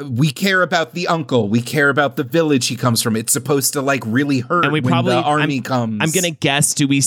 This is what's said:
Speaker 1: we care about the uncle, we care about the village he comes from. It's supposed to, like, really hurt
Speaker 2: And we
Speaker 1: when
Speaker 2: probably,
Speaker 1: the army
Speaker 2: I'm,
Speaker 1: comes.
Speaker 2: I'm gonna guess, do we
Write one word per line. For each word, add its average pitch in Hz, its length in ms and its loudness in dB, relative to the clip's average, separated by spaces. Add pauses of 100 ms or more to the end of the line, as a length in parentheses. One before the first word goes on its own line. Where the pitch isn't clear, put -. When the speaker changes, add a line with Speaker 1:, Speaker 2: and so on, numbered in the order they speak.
Speaker 1:
we 135 220 2
care 190 300 0
about 165 320 -2
the 175 140 -6
uncle, 135 420 0
we 117 120 2
care 143 280 0
about 139 260 0
the 151 80 -2
village 147 440 2
he 131 80 -4
comes 117 260 0
from. 110 140 0
It's 110 180 -2
supposed 131 400 0
to, 147 80 -2
like, 135 240 0
really 131 340 0
hurt 170 260 0
Speaker 2:
And 143 80 0
we 156 60 0
Speaker 1:
when 127 120 0
Speaker 2:
probably, 170 240 2
Speaker 1:
the 127 60 0
army 147 360 0
Speaker 2:
I'm, 120 60 -6
Speaker 1:
comes. 117 380 -2
Speaker 2:
I'm 156 100 0
gonna 175 200 0
guess, 147 420 0
do 147 140 2
we 139 200 2